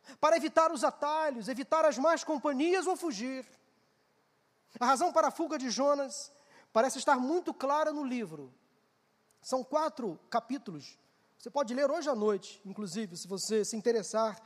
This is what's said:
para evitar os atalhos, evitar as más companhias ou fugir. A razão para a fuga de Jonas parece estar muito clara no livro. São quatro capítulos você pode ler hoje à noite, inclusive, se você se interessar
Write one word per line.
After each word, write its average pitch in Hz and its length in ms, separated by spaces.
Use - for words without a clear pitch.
para 311 180
evitar 320 340
os 262 120
atalhos, 285 640
evitar 277 360
as 269 120
más 311 260
companhias 311 640
ou 370 80
fugir. 262 500
A 240 60
razão 269 280
para 320 140
a 262 40
fuga 311 260
de 254 120
Jonas 277 600
parece 262 260
estar 269 200
muito 320 360
clara 302 400
no 294 100
livro. 165 480
São 262 220
quatro 285 560
capítulos 220 680
você 233 80
pode 262 220
ler 269 180
hoje 302 180
à 262 60
noite, 208 480
inclusive, 190 540
se 180 100
você 196 380
se 226 100
interessar 220 720